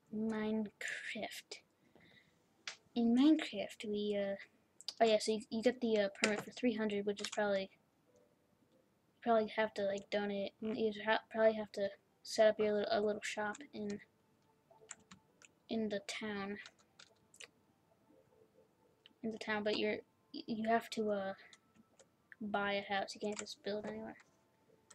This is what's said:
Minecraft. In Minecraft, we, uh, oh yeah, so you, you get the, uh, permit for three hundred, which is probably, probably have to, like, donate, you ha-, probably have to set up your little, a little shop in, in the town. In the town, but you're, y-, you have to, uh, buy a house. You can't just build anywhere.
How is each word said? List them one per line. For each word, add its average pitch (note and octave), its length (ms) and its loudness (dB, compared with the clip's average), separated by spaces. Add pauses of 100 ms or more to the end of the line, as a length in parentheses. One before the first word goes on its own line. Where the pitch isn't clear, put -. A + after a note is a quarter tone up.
(160)
Minecraft. - 1500 -4 (1300)
In A#3 200 4
Minecraft, C#4 720 4
we, G#3 320 0
uh, G3 160 -2 (640)
oh A#3 60 8
yeah, G#3+ 140 8
so A3 140 0
you, G#3+ 80 -2 (100)
you A3 100 -4
get B3 200 2
the, A3 180 2
uh, G3+ 80 2 (140)
permit G#3 220 2
for G#3 60 -16
three B3 260 0
hundred, G3+ 300 -2
which G#3 160 -2
is G3+ 80 -6
probably, G3+ 400 0 (1500)
probably A3+ 340 4
have A3 200 0
to, G#3 80 -2
like, G3+ 260 -4
donate, G3+ 500 -2
you A3 320 0 (140)
ha-, A3 140 4 (100)
probably A3 240 6
have G#3+ 200 -6
to G3+ 160 -2 (340)
set A3 240 4
up G#3+ 120 4
your G#3+ 140 4
little, G3+ 160 0
a A3 100 2
little G#3 220 0
shop G#3+ 360 -4 (140)
in, G#3 280 -6 (1700)
in A3 200 -2
the G3+ 180 -2
town. G3+ 500 -6 (2750)
In A3+ 80 -4
the A3 60 -8
town, G#3+ 260 -4
but G#3+ 140 2
you're, G#3 200 0 (360)
y-, - 140 -10
you A3 200 -2
have A3+ 240 2
to, G#3+ 200 0
uh, G3 220 -2 (1080)
buy G3+ 320 0
a G3+ 200 -2
house. G3 200 -2
You - 80 -16
can't G#3 160 -4
just - 260 -12
build G#3 220 -4
anywhere. A3 320 -10 (760)